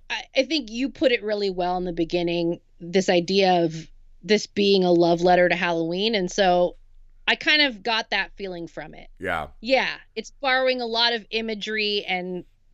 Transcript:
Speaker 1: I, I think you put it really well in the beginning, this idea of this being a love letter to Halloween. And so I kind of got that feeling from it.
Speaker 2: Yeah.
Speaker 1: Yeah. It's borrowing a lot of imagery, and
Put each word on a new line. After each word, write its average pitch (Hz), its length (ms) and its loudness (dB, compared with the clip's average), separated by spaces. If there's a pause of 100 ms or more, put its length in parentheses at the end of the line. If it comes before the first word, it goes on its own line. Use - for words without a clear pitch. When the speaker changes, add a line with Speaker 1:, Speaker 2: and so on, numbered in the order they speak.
Speaker 1:
I, - 140 -8 (140)
I - 80 4
think 247 260 -4
you 247 200 -4
put 269 220 0
it 220 100 -2
really 208 280 -2
well 180 260 -2
in 185 80 -4
the 180 80 -4
beginning, 170 680 -2 (200)
this 175 280 0
idea 180 560 4
of 165 100 -2 (480)
this 202 240 0
being 196 380 2
a 180 80 4
love 170 300 4
letter 180 260 6
to 170 80 2
Halloween. 175 580 -2
And 180 160 -2
so 180 460 2 (500)
I 220 80 2
kind 302 280 2
of 233 200 -2
got 226 280 -4
that 196 260 -4
feeling 180 320 -10
from 156 260 -16
it. - 140 -20 (100)
Speaker 2:
Yeah. 80 300 -4 (120)
Speaker 1:
Yeah. 220 300 0 (240)
It's - 160 -10 (100)
borrowing 254 400 0
a 240 60 -4
lot 233 280 0
of 214 160 -6
imagery, 214 760 -4
and 180 380 -4 (300)